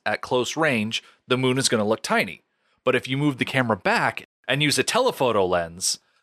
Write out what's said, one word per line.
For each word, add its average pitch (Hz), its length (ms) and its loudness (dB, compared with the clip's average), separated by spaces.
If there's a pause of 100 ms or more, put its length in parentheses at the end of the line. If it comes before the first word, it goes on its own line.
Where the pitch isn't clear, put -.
at 104 160 -2
close 123 340 -2
range, 120 460 0 (240)
the 123 100 2
moon 127 220 2
is 131 100 0
gonna 110 180 2
look 110 160 0
tiny. 160 400 -2 (420)
But 127 100 4
if 123 140 -2
you 131 100 -2
move 143 200 0
the - 60 -2
camera 123 320 0
back 175 500 -2 (200)
and 139 160 0
use 143 160 2
a 131 60 2
telephoto 135 600 0
lens, 87 540 -2 (240)